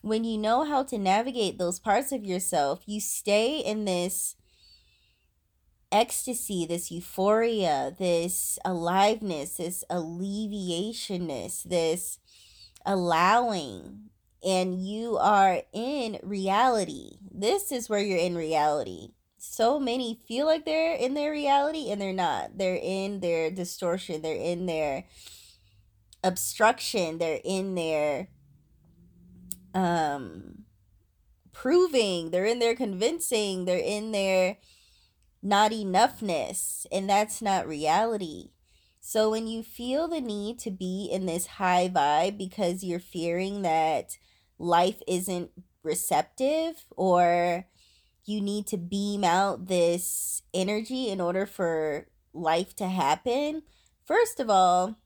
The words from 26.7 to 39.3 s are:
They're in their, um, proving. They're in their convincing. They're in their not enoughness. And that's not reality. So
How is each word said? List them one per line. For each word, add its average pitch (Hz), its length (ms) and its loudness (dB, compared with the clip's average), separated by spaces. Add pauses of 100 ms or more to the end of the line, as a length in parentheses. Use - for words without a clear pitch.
They're 165 260 -2
in 190 320 -2
their, 156 540 0 (1400)
um, 151 920 -2 (880)
proving. 254 760 2
They're 180 160 0
in 240 140 2
their 233 160 2
convincing. 214 880 0
They're 180 120 2
in 208 340 -2
their 190 460 2 (840)
not 208 300 4
enoughness. 196 1200 0
And 190 180 -2
that's 214 320 2
not 196 260 0
reality. 160 840 -2 (480)
So 220 320 2